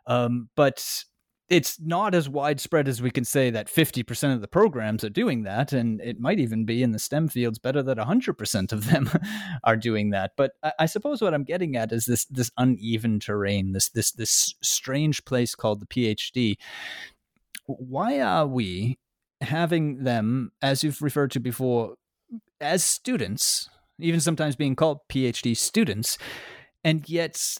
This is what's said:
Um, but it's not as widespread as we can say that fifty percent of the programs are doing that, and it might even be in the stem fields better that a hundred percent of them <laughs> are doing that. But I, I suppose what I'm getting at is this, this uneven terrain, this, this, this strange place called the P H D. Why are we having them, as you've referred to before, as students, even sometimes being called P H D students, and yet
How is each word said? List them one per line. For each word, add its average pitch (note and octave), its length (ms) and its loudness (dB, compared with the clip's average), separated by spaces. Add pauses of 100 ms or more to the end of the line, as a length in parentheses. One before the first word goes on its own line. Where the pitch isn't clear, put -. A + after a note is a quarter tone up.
Um, A#2+ 500 0
but - 480 0 (440)
it's - 320 2
not F3+ 340 0
as D#3 140 2
widespread C#3+ 580 0
as B2 160 -2
we B2 80 0
can B2 140 0
say C3 260 2
that G#2+ 180 -4
fifty C3 360 0
percent C3+ 300 0
of A#2 60 -2
the G2+ 60 -8
programs B2 560 2
are G#2+ 80 -4
doing D3+ 320 0
that, G#2+ 300 -2
and A#2 280 0
it A#2 200 -8
might F3 180 0
even A2+ 260 0
be A#2 160 0
in A#2+ 120 4
the G#2+ 80 -2
stem D#3 260 0
fields A#2+ 320 -2
better C3+ 240 0
that B2+ 160 -2
a G#2+ 60 -4
hundred G3 300 0
percent G2+ 380 -2
of G#2+ 160 -2
them C#3+ 220 4 (260)
<laughs> F#3 280 -8
are A2+ 120 6
doing G#2+ 340 0
that. G2 260 0
But C3+ 160 2 (100)
I, D3+ 160 -2
I D#3+ 80 4
suppose A#3 340 -2
what F#3 140 2
I'm C#3+ 80 0
getting E3 320 -2
at A2 160 0
is A2+ 140 0
this, A#2+ 220 0
this B2+ 300 -2
uneven A2+ 640 2
terrain, G2+ 540 0
this, F#2+ 160 0
this, - 240 -2
this - 500 0
strange - 600 0
place B2 320 0
called G#2+ 240 0
the G2 60 -14
P A#2+ 200 0
H - 240 -2
D. A2+ 260 2 (1120)
Why D#3+ 540 -2
are F3+ 260 2
we A#2 540 -2 (400)
having D3+ 640 0
them, A#2+ 480 0 (100)
as C3+ 220 2
you've D3+ 180 -2
referred C#3 300 0
to C3 80 -2
before, A#2+ 540 0 (640)
as E3 240 2
students, - 840 -2 (300)
even E3 220 2
sometimes D#3 340 0
being C3+ 220 0
called D#3 320 2
P C3 180 0
H A#2 160 -2
D A#2 120 2
students, A2+ 600 0 (640)
and D#3 280 2
yet E3 500 -4